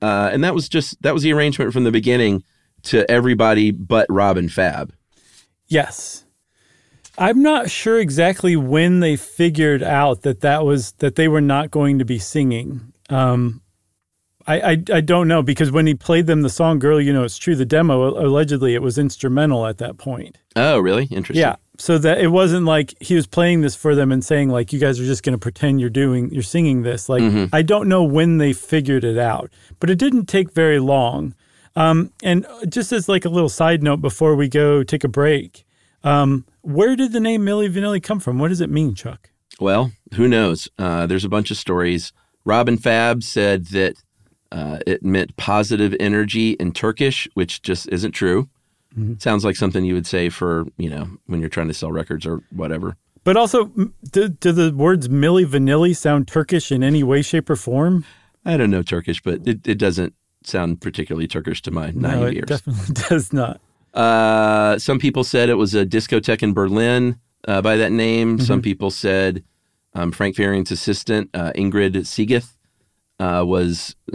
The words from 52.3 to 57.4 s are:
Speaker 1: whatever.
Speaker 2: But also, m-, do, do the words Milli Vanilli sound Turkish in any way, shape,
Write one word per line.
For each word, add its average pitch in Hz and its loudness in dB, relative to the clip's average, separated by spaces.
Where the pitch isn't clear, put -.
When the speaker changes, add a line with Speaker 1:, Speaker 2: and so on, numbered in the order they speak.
Speaker 1:
whatever. 85 -8
Speaker 2:
But 190 2
also, 233 2
m-, 214 -2
do, 202 2
do 170 0
the 165 2
words 147 0
Milli 156 4
Vanilli 143 2
sound 147 0
Turkish 160 -2
in 127 0
any 143 2
way, 139 2
shape, 160 -2